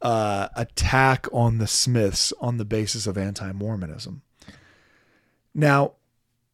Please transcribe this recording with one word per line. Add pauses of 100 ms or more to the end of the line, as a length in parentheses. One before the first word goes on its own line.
uh,
attack
on
the
Smiths
on
the
basis
of
anti-Mormonism. (1300)
Now, (580)